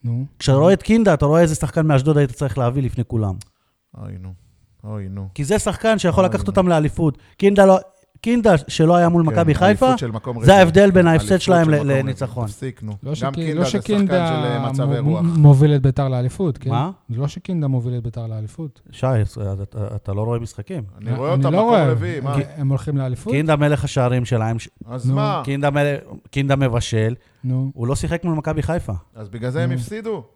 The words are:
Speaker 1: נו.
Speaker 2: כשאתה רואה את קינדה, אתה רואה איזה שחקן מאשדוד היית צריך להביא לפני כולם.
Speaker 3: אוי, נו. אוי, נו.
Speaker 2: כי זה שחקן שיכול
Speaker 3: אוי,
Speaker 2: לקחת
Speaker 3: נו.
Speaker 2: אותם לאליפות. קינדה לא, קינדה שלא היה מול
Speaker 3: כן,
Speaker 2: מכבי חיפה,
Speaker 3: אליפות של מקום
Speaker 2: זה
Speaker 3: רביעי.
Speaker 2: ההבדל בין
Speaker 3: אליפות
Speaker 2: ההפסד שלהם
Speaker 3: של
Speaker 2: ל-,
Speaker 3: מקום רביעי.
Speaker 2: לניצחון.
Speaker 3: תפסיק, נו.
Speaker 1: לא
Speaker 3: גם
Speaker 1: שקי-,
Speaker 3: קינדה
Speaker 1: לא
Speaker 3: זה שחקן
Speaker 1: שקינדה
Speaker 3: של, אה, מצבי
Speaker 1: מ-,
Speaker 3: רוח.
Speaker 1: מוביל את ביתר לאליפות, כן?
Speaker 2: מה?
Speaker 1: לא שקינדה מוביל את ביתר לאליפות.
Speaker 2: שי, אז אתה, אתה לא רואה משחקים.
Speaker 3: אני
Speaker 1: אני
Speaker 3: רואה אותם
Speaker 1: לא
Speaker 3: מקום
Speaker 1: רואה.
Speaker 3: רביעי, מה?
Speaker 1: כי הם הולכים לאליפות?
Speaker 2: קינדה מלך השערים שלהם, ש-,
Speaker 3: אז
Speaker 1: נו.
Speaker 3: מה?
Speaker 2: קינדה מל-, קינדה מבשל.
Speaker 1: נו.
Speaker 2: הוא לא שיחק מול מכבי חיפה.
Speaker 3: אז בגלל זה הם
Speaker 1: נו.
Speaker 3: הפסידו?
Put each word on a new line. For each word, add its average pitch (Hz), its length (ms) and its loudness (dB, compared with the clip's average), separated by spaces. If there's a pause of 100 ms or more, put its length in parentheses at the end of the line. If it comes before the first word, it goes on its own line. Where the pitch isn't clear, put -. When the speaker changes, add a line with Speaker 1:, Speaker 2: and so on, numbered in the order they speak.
Speaker 1:
נו. 120 200 -4 (140)
Speaker 2:
כשאתה 135 200 2
רואה 170 140 6
את 190 100 0
קינדה, 214 320 4
אתה 143 120 0
רואה 156 140 4
איזה 160 140 2
שחקן 156 320 -2
מאשדוד 147 320 2
היית 139 140 2
צריך 139 260 -6
להביא 127 240 -2
לפני 120 220 -4
כולם. 107 300 -4 (680)
Speaker 3:
אוי, 101 180 -14
נו. 92 80 -16 (560)
אוי, 107 260 -10
נו. 98 240 -10
Speaker 2:
כי 143 100 -6
זה 196 140 0
שחקן 220 400 0
שיכול 180 260 2
Speaker 3:
אוי, 220 60 2
Speaker 2:
לקחת 202 140 -2
Speaker 3:
נו. 202 60 -4
Speaker 2:
אותם 185 180 2
לאליפות. 156 500 0 (180)
קינדה 196 300 6
לא, 190 120 8 (420)
קינדה 226 340 2 (140)
שלא 165 280 2
היה 175 120 4
מול 170 140 2
Speaker 3:
כן, 160 100 2
Speaker 2:
מכבי 156 220 2
חיפה, 180 120 2 (200)
Speaker 3:
אליפות 254 120 2
של 120 120 -6
מקום 117 260 -8
Speaker 2:
זה 113 60 -8
Speaker 3:
רביעי. 185 160 8
Speaker 2:
ההבדל 190 320 6
בין 180 180 6
Speaker 3:
אליפות 165 220 2
Speaker 2:
ההפסד 185 140 4
שלהם 175 200 4
Speaker 3:
של 156 60 2
Speaker 2:
ל-, 151 40 4
Speaker 3:
מקום 147 160 0
רביעי. 135 120 0
Speaker 2:
לניצחון. 127 440 -6
Speaker 3:
תפסיק, 120 360 -12
נו. 107 100 -10 (100)
Speaker 1:
לא 135 80 -10
Speaker 3:
גם 151 40 -4
Speaker 1:
שקי-, 135 200 -6
Speaker 3:
קינדה 156 200 -4
Speaker 1:
לא 170 100 0
Speaker 3:
זה - 60 -2
שחקן 196 120 -2
Speaker 1:
שקינדה 185 460 0
Speaker 3:
של, 160 40 -2
אה, 139 380 -2
מצבי 135 300 -2
Speaker 1:
מ-, 143 80 0
Speaker 3:
רוח. 165 140 0
Speaker 1:
מוביל 151 520 6
את 139 80 0
ביתר 135 260 0
לאליפות, 127 500 -4
כן? 104 120 -8
Speaker 2:
מה? 131 200 -2 (200)
Speaker 1:
לא 127 180 -4
שקינדה 170 400 -6
מוביל 123 300 -4
את 117 40 -10
ביתר 117 240 -10
לאליפות. 113 540 -12 (100)
Speaker 2:
שי, - 160 -6
אז 101 560 -2
אתה, 101 160 -12 (180)
אתה 98 160 -8
לא 101 100 -4
רואה 117 160 -4
משחקים. 117 440 -12 (160)
Speaker 3:
אני 107 120 -10
Speaker 1:
אני 123 80 -4
Speaker 3:
רואה 139 120 -4
אותם 139 120 0
Speaker 1:
לא 139 80 0
Speaker 3:
מקום 175 180 2
Speaker 1:
רואה. 170 220 4
Speaker 3:
רביעי, 120 300 -4
מה? 135 160 -4
Speaker 1:
כי 143 60 -4 (140)
הם 139 120 -4
הולכים 139 280 -2
לאליפות? 131 360 -6
Speaker 2:
קינדה 151 240 0
מלך 147 280 0
השערים 127 400 0
שלהם, 113 340 -2
ש-, - 100 -14 (180)
Speaker 3:
אז 120 240 -8
Speaker 1:
נו. 135 40 0
Speaker 3:
מה? 185 300 -2
Speaker 2:
קינדה 139 260 -2
מל-, 143 260 -2 (340)
קינדה 139 260 0
מבשל. 117 580 0 (300)
Speaker 1:
נו. 131 300 -2
Speaker 2:
הוא 120 120 -6
לא 139 100 -2
שיחק 165 280 -4
מול 170 100 -2
מכבי 156 280 -4
חיפה. 165 300 -6 (220)
Speaker 3:
אז 107 140 -16
בגלל 117 220 -8
זה 127 140 -4
הם 127 80 -2
Speaker 1:
נו. - 20 -4
Speaker 3:
הפסידו? 202 500 -8 (100)